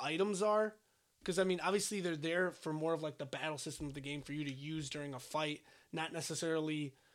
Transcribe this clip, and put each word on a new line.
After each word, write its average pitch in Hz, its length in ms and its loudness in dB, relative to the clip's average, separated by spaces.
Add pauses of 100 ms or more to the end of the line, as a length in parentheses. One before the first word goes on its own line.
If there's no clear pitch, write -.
items 180 400 2
are? 214 360 4 (480)
'Cause, 180 160 2
I - 40 8
mean, 185 160 4
obviously 196 400 2
they're 175 160 0
there 170 360 2
for 160 200 -4
more 156 200 0
of, 156 100 0
like, 151 160 -4
the 147 80 -6
battle 151 320 -4
system 151 300 -6
of 135 60 -8
the 139 60 -8
game 143 220 -6
for 143 100 -10
you 151 120 -2
to 143 80 -4
use 147 360 -4
during 143 260 -4
a 127 40 -6
fight, 151 440 -2 (300)
not 160 200 -2
necessarily 156 840 0 (200)